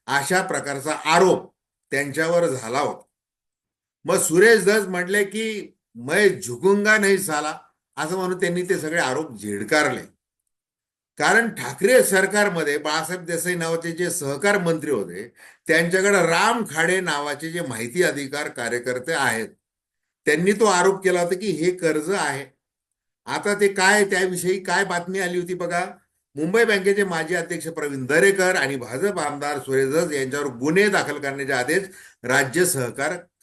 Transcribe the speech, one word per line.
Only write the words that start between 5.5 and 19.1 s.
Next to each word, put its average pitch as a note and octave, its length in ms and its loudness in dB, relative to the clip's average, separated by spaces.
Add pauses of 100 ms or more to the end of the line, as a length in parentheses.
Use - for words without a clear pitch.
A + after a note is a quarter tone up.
"मैं D#3 460 2
झुकूंगा G3 580 2
नहीं G3 200 4
साला," D#3 400 -4 (380)
असं D#3 200 -4
म्हणून F#3 240 -4
त्यांनी F3+ 220 -2
ते F3 160 -2
सगळे D#3 220 -2
आरोप C3+ 400 -4
झिडकारले. G#2+ 600 -2 (1160)
कारण G3+ 300 4
ठाकरे F#3+ 540 2
सरकारमध्ये F#3+ 760 2
बाळासाहेब D#3+ 460 -4
देसाई E3+ 300 -4
नावाचे E3 380 -4
जे E3+ 180 -2
सहकार D3 480 0
मंत्री E3 320 -2
होते, G2 420 -6 (340)
त्यांच्याकडे F3 600 2
राम G#3 440 2
खाडे E3+ 300 0
नावाचे D3 500 -4
जे F3 100 -6
माहिती B2 420 -4
अधिकार C#3+ 460 -2
कार्यकर्ते B2 640 -4